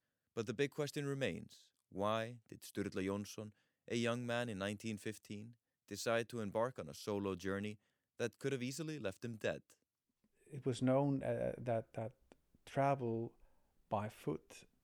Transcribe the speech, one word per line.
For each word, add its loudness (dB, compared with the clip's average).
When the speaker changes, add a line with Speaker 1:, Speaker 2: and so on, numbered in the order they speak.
Speaker 1:
But 0
the -4
big 2
question -2
remains, -2
why 2
did -14
Sturla -2
Jónsson, -2
a 0
young 2
man 0
in -4
nineteen -2
fifteen, -8
decide 2
to -4
embark 0
on -8
a -10
solo 0
journey -2
that -2
could 0
have -2
easily -4
left -4
him -4
dead? 2
Speaker 2:
It -10
was 2
known, 4
uh, 2
that, 0
that -4
travel 2
by 2
foot -6